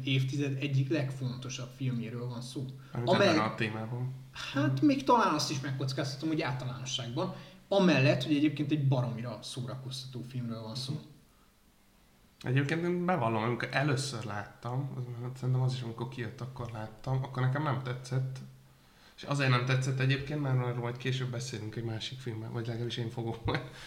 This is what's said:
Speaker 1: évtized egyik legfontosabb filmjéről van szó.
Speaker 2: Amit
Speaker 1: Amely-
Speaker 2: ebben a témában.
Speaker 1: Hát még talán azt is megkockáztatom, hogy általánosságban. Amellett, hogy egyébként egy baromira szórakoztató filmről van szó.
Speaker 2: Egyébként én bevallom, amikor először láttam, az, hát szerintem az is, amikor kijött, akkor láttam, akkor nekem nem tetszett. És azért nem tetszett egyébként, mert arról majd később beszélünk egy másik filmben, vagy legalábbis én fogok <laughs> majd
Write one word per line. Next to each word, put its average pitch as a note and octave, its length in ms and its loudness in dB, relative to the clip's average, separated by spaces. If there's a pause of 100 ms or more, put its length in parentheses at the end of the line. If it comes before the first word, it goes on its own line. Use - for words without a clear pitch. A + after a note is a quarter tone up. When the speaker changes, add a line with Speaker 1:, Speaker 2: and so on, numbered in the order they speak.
Speaker 1:
évtized C3+ 560 2
egyik C3+ 300 2
legfontosabb C3 840 -2
filmjéről A#2+ 520 -4
van A#2 140 -6
szó. - 240 -6 (260)
Speaker 2:
Amit A#2+ 180 -2
Speaker 1:
Amely- F#3+ 180 6
Speaker 2:
ebben D#3+ 120 6
a A2 160 2
témában. A2+ 580 -2 (400)
Speaker 1:
Hát C#4+ 280 2
még C#4 220 6
talán A3+ 300 6
azt D3+ 180 0
is C#3 80 0
megkockáztatom, C#3+ 680 -2
hogy D#3 120 2
általánosságban. C3 920 -2 (340)
Amellett, D#3+ 560 8
hogy D#3 120 4
egyébként D3 360 2
egy C#3+ 160 4
baromira A#2 540 0
szórakoztató - 880 -8
filmről A#2 320 -4
van A2+ 140 -8
szó. - 240 -4 (1400)
Speaker 2:
Egyébként C#3 400 2
én F3 220 0
bevallom, A2+ 380 2
amikor A#2+ 280 0
először C3 540 0
láttam, A#2+ 720 -6
az, B2 60 -4 (180)
hát B2+ 160 -8
szerintem B2+ 260 2
az B2+ 100 2
is, B2 80 -4
amikor A#2 260 -6
kijött, A2+ 340 -8
akkor A#2 320 -8
láttam, B2+ 500 -4
akkor - 200 -2
nekem C#3 200 2
nem C#3+ 200 0
tetszett. C3 540 -4 (800)
És - 60 -14
azért C#3 260 0
nem B2 160 4
tetszett C3 340 2
egyébként, C#3+ 420 2
mert C3 160 2
arról B2 180 2
majd A#2+ 220 -4
később C3 340 -2
beszélünk G#2+ 440 -6
egy A#2 80 -4
másik A2+ 360 -4
filmben, A2+ 340 -8
vagy A#2+ 140 -2
legalábbis A#2 300 -4
én A#2 120 -2
fogok A#2 360 -4
<laughs> - 0 -
majd C#3 160 0 (260)